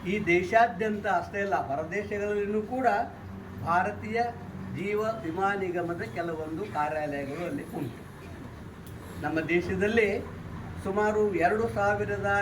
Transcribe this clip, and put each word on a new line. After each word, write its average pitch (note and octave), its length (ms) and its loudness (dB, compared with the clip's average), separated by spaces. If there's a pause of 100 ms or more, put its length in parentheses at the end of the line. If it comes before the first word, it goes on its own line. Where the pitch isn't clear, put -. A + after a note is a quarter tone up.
ಈ F#3+ 180 0
ದೇಶಾದ್ಯಂತ G#3 800 4
ಅಷ್ಟೇ G3 340 0
ಅಲ್ಲ, F#3 260 2
ಹೊರದೇಶಗಳಲ್ಲಿನೂ G3+ 920 -2
ಕೂಡ B3 260 0 (760)
ಭಾರತೀಯ G#3+ 560 2 (540)
ಜೀವ G3+ 260 0 (220)
ವಿಮಾ F#3+ 300 2
ನಿಗಮದ F3 480 -2
ಕೆಲವೊಂದು E3 640 -4
ಕಾರ್ಯಾಲಯಗಳು D3 800 -2
ಅಲ್ಲಿ D3 300 -6
ಉಂಟು. C#3 320 -6 (1120)
ನಮ್ಮ D#3 180 0
ದೇಶದಲ್ಲಿ G3 840 2 (580)
ಸುಮಾರು G#3 520 2
ಎರಡು G#3+ 340 4
ಸಾವಿರದ G3+ 560 0 (160)